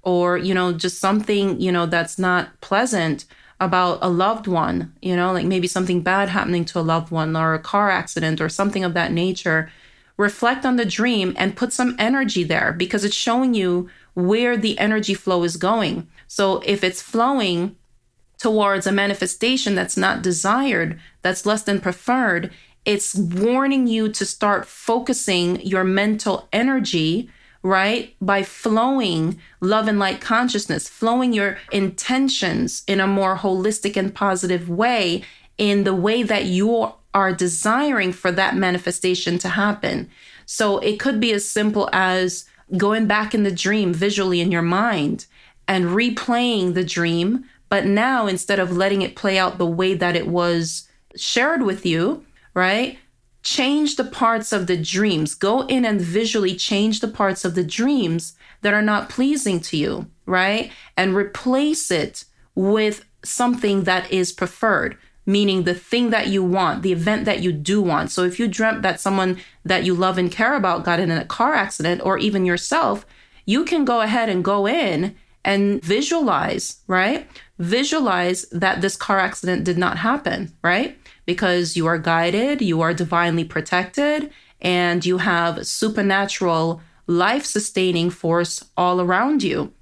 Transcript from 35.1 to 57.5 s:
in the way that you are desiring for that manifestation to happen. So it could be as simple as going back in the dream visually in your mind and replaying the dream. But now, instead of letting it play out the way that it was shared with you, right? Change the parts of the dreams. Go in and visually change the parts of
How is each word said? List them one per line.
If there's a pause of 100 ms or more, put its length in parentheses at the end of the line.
in
the
way
that
you (200)
are
desiring
for
that
manifestation
to
happen. (360)
So
it
could
be
as
simple
as (320)
going
back
in
the
dream
visually
in
your
mind (400)
and
replaying
the
dream. (220)
But
now,
instead
of
letting
it
play
out
the
way
that
it
was (300)
shared
with
you, (300)
right? (440)
Change
the
parts
of
the
dreams.
Go
in
and
visually
change
the
parts
of